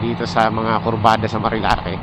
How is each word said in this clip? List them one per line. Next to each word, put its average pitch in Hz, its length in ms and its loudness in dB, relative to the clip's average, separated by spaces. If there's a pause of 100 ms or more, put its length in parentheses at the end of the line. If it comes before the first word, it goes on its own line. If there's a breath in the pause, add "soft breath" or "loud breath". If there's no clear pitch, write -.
dito 117 240 -4
sa 110 240 2
mga 110 320 0
kurbada 110 480 2
sa 110 80 -4
Marilake. 107 640 0